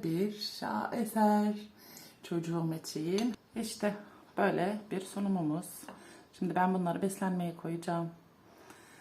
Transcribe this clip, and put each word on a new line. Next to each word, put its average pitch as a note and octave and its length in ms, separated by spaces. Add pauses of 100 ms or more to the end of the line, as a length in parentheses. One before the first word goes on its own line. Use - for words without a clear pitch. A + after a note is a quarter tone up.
bir F3 280
şaheser G#3+ 1200 (680)
çocuğum E3 600
için. G3 520 (220)
İşte G#3+ 380 (420)
böyle G3 440 (100)
bir F#3+ 100
sunumumuz. F#3 680 (720)
Şimdi E3+ 160
ben F#3 200
bunları F3 280
beslenmeye F3+ 540
koyacağım. E3+ 540 (920)